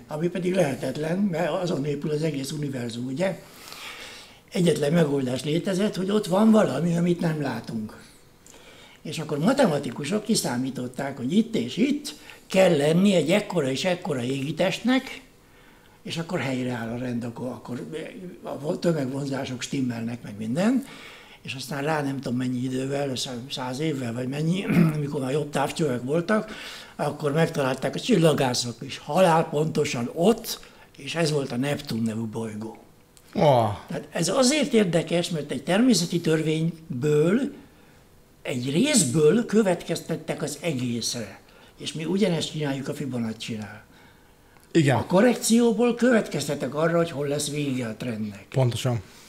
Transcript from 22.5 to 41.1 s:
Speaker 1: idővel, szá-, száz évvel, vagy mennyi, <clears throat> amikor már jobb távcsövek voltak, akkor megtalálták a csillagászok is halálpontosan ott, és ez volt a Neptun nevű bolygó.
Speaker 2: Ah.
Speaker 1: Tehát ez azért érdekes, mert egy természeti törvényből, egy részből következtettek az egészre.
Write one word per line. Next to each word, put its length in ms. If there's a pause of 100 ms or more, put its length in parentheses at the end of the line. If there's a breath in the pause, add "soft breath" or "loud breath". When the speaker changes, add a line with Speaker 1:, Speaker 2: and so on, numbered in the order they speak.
Speaker 1:
idővel, 520
szá-, 180 (180)
száz 280
évvel, 340
vagy 140
mennyi, 380 (140)
<clears throat> 160
amikor 260
már 100
jobb 180
távcsövek 540
voltak, 480 (440 loud breath)
akkor 360
megtalálták 640
a 40
csillagászok 800
is 160
halálpontosan 1160
ott, 460 (380 loud breath)
és 180
ez 160
volt 200
a 40
Neptun 460
nevű 200
bolygó. 560 (560)
Speaker 2:
Ah. 440 (100)
Speaker 1:
Tehát 240
ez 160
azért 460
érdekes, 560
mert 220
egy 120
természeti 580
törvényből, 1200 (1000 loud breath)
egy 300
részből 760
következtettek 960
az 200
egészre. 800 (400 soft breath)